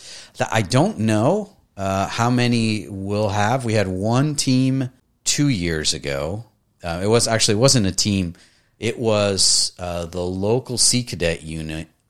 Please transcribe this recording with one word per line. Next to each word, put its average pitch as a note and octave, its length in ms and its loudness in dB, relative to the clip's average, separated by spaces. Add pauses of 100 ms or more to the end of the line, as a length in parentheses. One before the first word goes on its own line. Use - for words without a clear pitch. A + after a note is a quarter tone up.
(380)
Th-, - 140 -2
I A2+ 100 2
don't C3 380 2
know, A2+ 580 0 (180)
uh, G2 320 -2
how A#2+ 220 0
many A#2 580 0
we'll G2+ 420 -2
have. G#2+ 360 0
We A2 80 -2
had G#2 140 2
one A#2 480 0
team C3 540 2 (360)
two D3 240 2
years E2+ 440 0
ago. C#2+ 520 -6 (380)
Uh, E2+ 200 -6
it G2+ 40 0
was, A#2 200 4
actually, A2+ 280 2
it G#2+ 60 2
wasn't B2+ 260 4
a F#2 40 0
team. F#2+ 440 0 (440)
It A2 180 -4
was, G#2 800 2
uh, F2 280 -6
the E2+ 160 -6
local G#2 560 -2
Sea B2 260 2
Cadet E2+ 400 -2
unit, D#2+ 440 -8 (220)